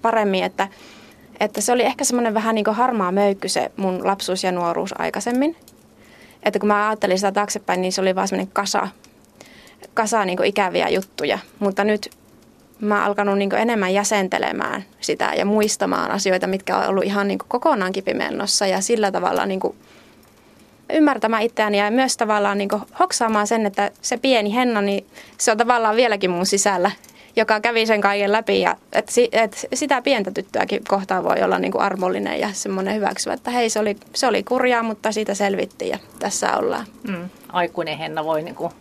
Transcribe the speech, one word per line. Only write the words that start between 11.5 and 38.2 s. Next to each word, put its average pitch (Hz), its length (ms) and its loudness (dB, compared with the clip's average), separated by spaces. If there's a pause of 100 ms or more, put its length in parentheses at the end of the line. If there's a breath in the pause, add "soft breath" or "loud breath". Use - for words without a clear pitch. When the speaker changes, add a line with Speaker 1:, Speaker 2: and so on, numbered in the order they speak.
Speaker 1:
Mutta 196 240 0
nyt 214 260 0 (720)
mä 208 160 0
oon 196 100 2
alkanut 202 320 2
niinku 196 180 0
enemmän 214 380 0
jäsentelemään 196 920 0 (180)
sitä 151 360 -2
ja 180 80 0
muistamaan 202 680 0
asioita, 185 360 0
mitkä 190 300 -2
on - 100 0
ollut 190 160 0
ihan 202 240 0
niinku 196 200 -4
kokonaan 233 460 0
kipimennossa - 720 -2
ja 190 140 0
sillä 208 300 0
tavalla 180 340 0
niinku 190 300 -4 (1160 loud breath)
ymmärtämään 226 500 2
itseäni 214 340 0
ja 208 140 2
myös 254 260 2
tavallaan 208 400 2
niinku 202 240 -2 (180)
hoksaamaan 220 480 2
sen, 226 180 2
että 202 260 0 (100)
se - 160 -4
pieni 220 380 2
Henna, 240 260 2
niin 202 260 -2 (300 loud breath)
se - 140 2
on 214 60 2
tavallaan 233 380 4
vieläkin 214 340 2
mun 180 160 0
sisällä, 196 460 2 (440 loud breath)
joka 220 240 2
kävi 226 260 2
sen 214 160 2
kaiken 202 300 2
läpi 202 300 2
ja 175 160 2 (160)
et - 160 0
si-, 240 220 4
et 220 420 0
sitä 269 280 0
pientä 226 300 0
tyttöäkin 196 560 -2
kohtaan 196 360 0
voi - 200 2
olla 190 160 2
niinku 185 200 -2
armollinen 190 600 -2
ja 208 140 -2
semmonen 190 420 -4
hyväksyvä, - 380 -2
että 247 180 -8
hei, 240 180 0
se 220 100 -2
oli, 214 180 -2 (180)
se 269 120 0
oli 208 160 0
kurjaa, 247 400 0
mutta 220 280 -4
siitä 214 220 -4
selvittiin 196 580 -4
ja - 80 -6 (200)
tässä - 380 0
ollaan. - 280 -2 (220)
Speaker 2:
Mm. 185 220 -8 (200)
Aikuinen 170 480 -4
Henna 156 280 -8